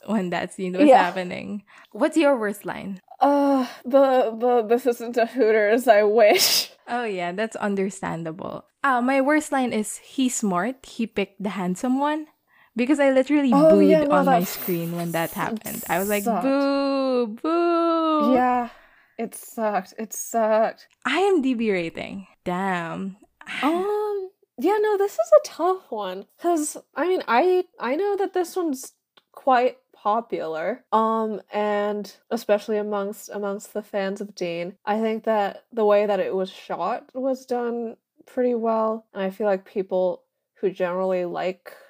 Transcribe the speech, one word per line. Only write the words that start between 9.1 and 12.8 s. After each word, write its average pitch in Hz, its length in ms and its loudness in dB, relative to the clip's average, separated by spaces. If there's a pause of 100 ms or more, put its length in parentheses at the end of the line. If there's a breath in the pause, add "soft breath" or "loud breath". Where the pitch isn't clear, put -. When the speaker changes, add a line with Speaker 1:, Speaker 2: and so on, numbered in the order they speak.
Speaker 1:
worst 294 280 2
line 262 220 0
is, 214 240 -4
"He's - 380 -4
smart, 202 500 -2
he - 220 -6
picked - 360 -6
the 185 140 -6
handsome 202 420 -2
one." 302 280 -4 (500 soft breath)
Because 254 240 2